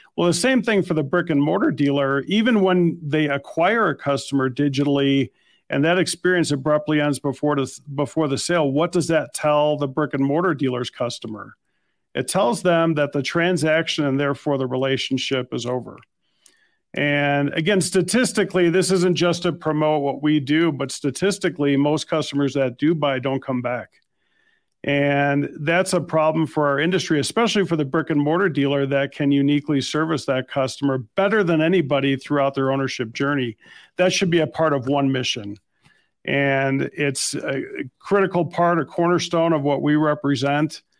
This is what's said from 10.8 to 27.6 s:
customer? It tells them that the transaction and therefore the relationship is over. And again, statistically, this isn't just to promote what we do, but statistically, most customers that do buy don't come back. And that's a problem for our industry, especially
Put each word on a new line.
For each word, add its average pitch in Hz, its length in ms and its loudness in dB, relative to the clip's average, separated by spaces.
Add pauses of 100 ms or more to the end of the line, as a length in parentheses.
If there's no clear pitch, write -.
customer? 110 640 -8 (600)
It 135 120 -4
tells 202 360 0
them 165 320 2
that 147 180 0
the 143 100 -2
transaction 160 840 0
and 135 120 0
therefore 143 400 -2
the 131 80 -2
relationship 131 840 -2
is 120 140 -4
over. 123 320 -6 (960)
And 143 580 0
again, 180 300 0
statistically, 185 880 0
this 175 200 2
isn't 180 240 2
just 170 280 0
to 175 100 0
promote 151 500 0
what 139 200 -4
we 151 180 4
do, 156 320 2
but 135 180 -4
statistically, 147 840 -2
most 147 320 0
customers 143 460 -2
that 131 240 -2
do 160 160 2
buy 143 240 0
don't 131 240 -4
come 127 180 -4
back. 120 300 -6 (920)
And 143 640 2 (100)
that's 175 320 0
a 180 80 2
problem 160 460 0
for 151 200 0
our 139 140 0
industry, 160 400 0
especially 214 460 0